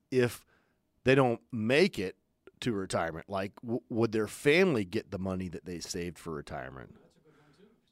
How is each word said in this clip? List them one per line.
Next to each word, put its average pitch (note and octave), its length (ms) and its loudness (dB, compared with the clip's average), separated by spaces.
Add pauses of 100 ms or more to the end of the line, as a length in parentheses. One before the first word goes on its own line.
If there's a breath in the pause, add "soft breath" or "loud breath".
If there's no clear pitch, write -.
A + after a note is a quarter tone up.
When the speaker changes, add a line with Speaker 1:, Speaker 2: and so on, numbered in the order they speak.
(100)
Speaker 1:
if B2 340 2 (600)
they C3 100 6
don't B2 260 4 (100)
make B2+ 480 2
it F#2 180 -6 (440)
to A#2+ 120 -2
retirement. F2+ 560 -4
Like, G2 240 -6 (100)
w-, A#2+ 260 -4
would A2+ 240 0
their G#2+ 160 0
family D3 560 2
get F#2 260 -6
the G2+ 80 -6
money F#2 300 -4
that E2+ 160 -12
they F2 160 -10
saved F2 380 -8
for E2+ 140 -10
retirement? C2 640 -12
Speaker 2:
That's - 220 -20
a - 80 -20
good - 120 -20
one, - 220 -20
too. - 160 -20 (180)